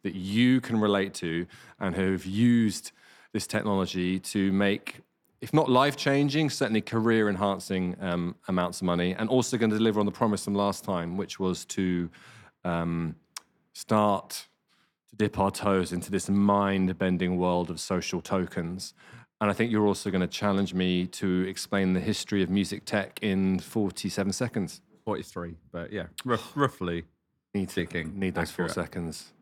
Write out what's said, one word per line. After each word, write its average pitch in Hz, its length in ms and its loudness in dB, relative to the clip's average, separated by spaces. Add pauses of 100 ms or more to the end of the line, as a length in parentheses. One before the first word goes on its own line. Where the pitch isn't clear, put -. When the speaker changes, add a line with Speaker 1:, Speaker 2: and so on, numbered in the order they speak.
Speaker 1:
that 95 120 -4
you 113 440 4
can 113 220 0
relate 98 340 2
to 85 320 -2 (320)
and 92 160 -2
who've 95 300 0
used 110 680 2 (400)
this - 160 -4
technology 95 720 0
to 98 320 0
make, 98 480 0 (400)
if - 140 -6
not 147 160 4
life-changing, 139 800 4
certainly 110 320 0
career-enhancing, 98 1200 0
um, 87 340 -2 (140)
amounts 90 320 0
of 92 40 -2
money, 87 320 2
and 110 120 -4
also 127 280 2
gonna 110 200 2
deliver 107 240 4
on 101 40 2
the 101 60 0
promise 107 320 0
from 101 120 -2
last 101 280 0
time, 92 320 -4
which - 240 -8
was 92 240 -2
to, 87 460 -2 (560)
um, 85 500 -2 (580)
start - 760 0 (600)
to - 80 -20
dip 107 200 0
our 98 140 2
toes 95 400 0
into 90 180 -6
this 95 200 -4
mind-bending 95 1080 2
world 87 320 0
of 82 100 -8
social 87 420 -4
tokens. 90 720 -4 (480)
And 104 80 2
I 98 40 0
think 113 180 0
you're 107 140 4
also 101 240 0
gonna 92 180 2
challenge 98 460 0
me 90 340 2
to 92 400 0
explain 95 460 0
the 92 60 2
history 101 420 -2
of 87 80 2
music 95 360 0
tech - 360 -4
in 95 380 2
forty-seven 98 720 -4
seconds. 113 480 -4 (220)
Speaker 2:
Forty-three, 87 520 -8 (160)
but 85 200 -10
yeah, 92 140 -6 (180)
rough-, 120 320 -2
roughly 87 480 0 (500)
Speaker 1:
Need 95 160 -2
to, - 40 -14
Speaker 2:
speaking, 85 440 -4
Speaker 1:
need 95 180 -2
those 85 160 -2
four 87 140 -4
Speaker 2:
accurate. 82 100 -6 (120)
Speaker 1:
seconds. - 540 -8